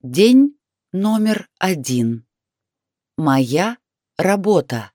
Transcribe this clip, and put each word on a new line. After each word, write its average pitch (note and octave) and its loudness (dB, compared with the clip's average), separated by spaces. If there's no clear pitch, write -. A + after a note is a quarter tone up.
День A#3+ 4
номер G#3+ -2
один. B2 -4
Моя D3 0
работа. F3+ -2